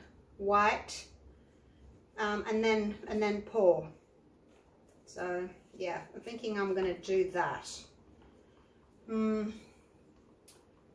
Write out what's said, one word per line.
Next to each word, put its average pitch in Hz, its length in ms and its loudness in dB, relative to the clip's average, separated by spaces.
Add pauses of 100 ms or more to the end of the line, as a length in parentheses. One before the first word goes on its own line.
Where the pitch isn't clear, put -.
(360)
white, 208 680 2 (1120)
um, 208 300 -2
and 220 140 2
then, 220 320 2 (140)
and 214 140 0
then 208 200 0
pour. 175 460 4 (1160)
So 180 420 -6 (280)
yeah, 175 240 -6 (140)
I'm - 60 -12
thinking 226 380 -6
I'm 196 160 0
gonna 185 240 0
do 190 340 2
that. 175 360 -2 (1400)
Hmm, 220 440 0 (1400)